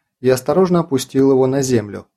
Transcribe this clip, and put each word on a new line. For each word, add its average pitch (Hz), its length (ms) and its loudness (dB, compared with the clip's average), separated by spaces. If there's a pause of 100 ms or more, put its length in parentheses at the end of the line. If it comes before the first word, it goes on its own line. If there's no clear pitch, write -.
(200)
и 127 100 0
осторожно 170 520 0
опустил 135 500 0
его 131 160 2
на 135 140 -2
землю. 110 560 -4